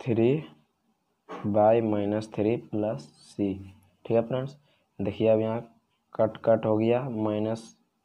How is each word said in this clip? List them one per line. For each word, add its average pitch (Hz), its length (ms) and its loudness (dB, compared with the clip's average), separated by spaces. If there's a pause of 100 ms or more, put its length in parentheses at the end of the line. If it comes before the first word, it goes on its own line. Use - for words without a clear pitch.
three 117 300 2 (1160)
by 107 340 6
minus 107 500 -2
three 110 220 0 (100)
plus 110 400 -4 (240)
c। 101 240 -4 (520)
ठीक - 60 -4
है 113 160 4
friends, 131 300 -6 (420)
देखिए 104 300 -2
अब 110 120 4
यहाँ 113 200 -4 (540)
cut 110 300 0
cut 113 200 4
हो 110 120 2
गया, 117 240 2
minus 110 600 -4 (420)